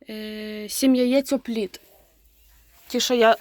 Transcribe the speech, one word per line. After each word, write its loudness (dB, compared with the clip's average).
е, -12
сім 2
яєць 2
опліт. -6
Ті, -4
що 0
я 6